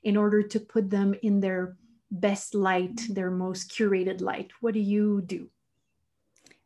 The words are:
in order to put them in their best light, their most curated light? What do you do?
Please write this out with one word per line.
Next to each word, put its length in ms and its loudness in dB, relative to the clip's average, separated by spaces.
in 140 2
order 260 4
to 160 -4
put 300 -2
them 340 2
in 160 4
their 380 -2
best 420 -2
light, 560 0
their 220 -2
most 400 -4
curated 480 0
light? 400 -6
What 140 0
do 80 0
you 400 2
do? 260 -8